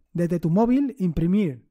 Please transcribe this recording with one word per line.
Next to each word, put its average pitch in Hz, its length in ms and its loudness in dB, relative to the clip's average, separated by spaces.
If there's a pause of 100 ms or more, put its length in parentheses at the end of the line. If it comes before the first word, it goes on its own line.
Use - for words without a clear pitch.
(120)
desde 170 300 -2
tu 165 80 0
móvil 240 500 2
imprimir 170 720 -2